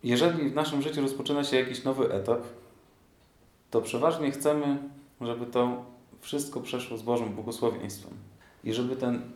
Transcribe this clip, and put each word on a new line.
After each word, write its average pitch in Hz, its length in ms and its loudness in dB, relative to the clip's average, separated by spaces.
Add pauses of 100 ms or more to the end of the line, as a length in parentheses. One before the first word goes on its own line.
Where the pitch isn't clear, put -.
Jeżeli 143 460 4
w 123 60 -4
naszym 151 260 2
życiu 147 200 0
rozpoczyna 135 420 0
się 131 160 4
jakiś 127 240 -2
nowy 135 300 2
etap, 107 280 2 (1300)
to 113 100 4
przeważnie 147 500 0
chcemy, 143 460 2 (440)
żeby 120 240 -4
to 123 400 0 (340)
wszystko 139 420 -4
przeszło 123 360 -6
z 107 40 -8
Bożym 117 280 2
błogosławieństwem. 107 840 -4 (500)
I 110 100 -2
żeby 123 220 0
ten 123 400 -2